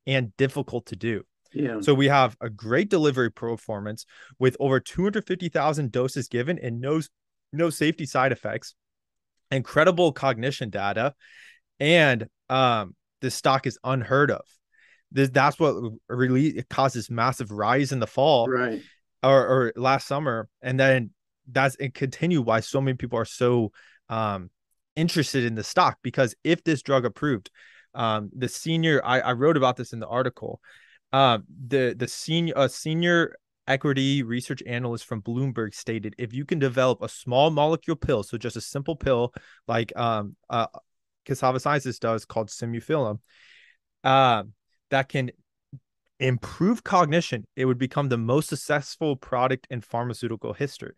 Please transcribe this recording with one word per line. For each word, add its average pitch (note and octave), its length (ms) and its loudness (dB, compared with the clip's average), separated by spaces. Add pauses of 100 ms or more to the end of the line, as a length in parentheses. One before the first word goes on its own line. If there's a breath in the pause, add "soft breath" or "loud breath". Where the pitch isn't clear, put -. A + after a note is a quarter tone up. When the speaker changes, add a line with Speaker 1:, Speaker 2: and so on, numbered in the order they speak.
Speaker 1:
and B2+ 300 -2
difficult C3 500 -2
to A2 100 -12
do. A2 260 -4 (320)
Speaker 2:
Yeah. B2 260 -4
Speaker 1:
So C#3 140 4
we C#3 140 4
have C3 340 2
a A#2 80 -8
great A2+ 400 -2
delivery C#3 400 2
performance A2 720 -8 (340 loud breath)
with B2+ 220 2
over C3 200 2
two - 240 -4
hundred G#3 220 -2
fifty F3+ 220 -4
thousand D3 440 0
doses B2+ 360 -2
given C#3 300 -2
and A#2+ 240 -8
no, D3+ 180 -2 (540)
no D#3+ 160 0
safety D#3 340 0
side C3 280 0
effects, A2 420 -8 (760)
incredible D#3+ 640 4
cognition B2+ 560 -2
data, G2+ 460 -2 (640 loud breath)
and, C#3+ 500 4 (220)
um, A#2+ 440 2 (280)
this B2+ 120 -4
stock C3+ 320 2
is B2 160 -6
unheard C3 480 2
of. - 120 -4 (680 soft breath)
This, C3+ 160 2
that's C#3 300 2
what C#3+ 160 2 (340)
really, B2+ 420 2
it - 180 -8
causes C3+ 420 -2
massive A#2 400 0
rise A#2 400 0
in C3+ 80 -2
the A2+ 80 -2
fall C3 420 4
Speaker 2:
Right. B2 320 -2 (440 loud breath)
Speaker 1:
or, C3+ 200 8
or B2 300 2
last C3 320 0
summer. C#3 420 -4 (140)
And B2+ 160 -2
then C3 320 4 (400)
that's, C3 300 0
it C3 140 -6
continued C#3+ 480 -2
why A2+ 180 2
so C#3 200 -4
many C3 160 0
people B2 220 -6
are A2+ 60 0
so, B2 480 0 (360 soft breath)
um, G#2 420 -4 (440)
interested D#3 500 0
in A#2 120 -2
the G#2+ 80 -6
stock, D#3+ 400 0
because B2 400 0
if E3 180 0
this D#3 200 0
drug C3 220 2
approved, A#2+ 460 -4 (420 soft breath)
um, G#2+ 440 -2
the B2 120 -2
senior, D#3+ 560 0
I, B2+ 140 2
I B2 140 0
wrote C#3+ 240 4
about B2+ 200 2
this B2 160 -10
in A#2+ 60 -8
the G#2+ 80 -10
article, B2 540 -4 (520 soft breath)
uh, C3 260 6 (280)
the, B2+ 320 2
the B2 80 -4
senior, E3 480 -4
a C3+ 140 2
senior E3+ 640 0 (320)
equity C3+ 560 0
research B2 420 -6
analyst A#2+ 420 -6
from A2 160 -8
Bloomberg A#2 520 -4
stated, G#2+ 440 -6
"If A2+ 140 -8
you C3+ 120 -6
can D#3+ 160 -2
develop B2+ 420 2
a A#2 60 -4
small C3 420 2
molecule D#3 460 0
pill," A#2 260 0
so A2+ 160 -8
just A2+ 180 -8
a A2 40 -10
simple C#3 340 -6
pill B2 400 0 (320 loud breath)
like, A#2 320 -2
um, A2 380 -2 (120)
uh, A2+ 200 0 (580)
Cassava C3 320 0
Sciences C#3 400 -2
does A2+ 260 -2
called A2 240 -6
Simufilm, A#2 720 -4 (840 soft breath)
uh, C3 400 6 (460)
that C3+ 180 2
can B2+ 220 -4 (880)
improve C3 640 0
cognition, D3 720 0
it C3+ 100 -2
would B2+ 140 2
become C3+ 300 -2
the B2+ 100 0
most B2 300 0
successful D3 680 -4
product C3 560 -2
in B2 100 -8
pharmaceutical A#2 720 -6
history. - 460 -8